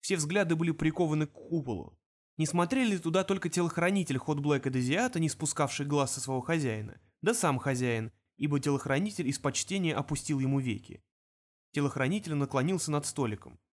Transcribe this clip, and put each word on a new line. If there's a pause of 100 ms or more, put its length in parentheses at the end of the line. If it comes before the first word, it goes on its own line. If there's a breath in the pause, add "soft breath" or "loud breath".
Все
взгляды
были
прикованы
к
куполу. (400)
Не
смотрели
туда
только
телохранитель
Хот
Блэк
и
Дезиата,
не
спускавший
глаз
со
своего
хозяина, (220)
да
сам
хозяин, (260)
ибо
телохранитель
из
почтения
опустил
ему
веки. (680)
Телохранитель
наклонился
над
столиком. (140)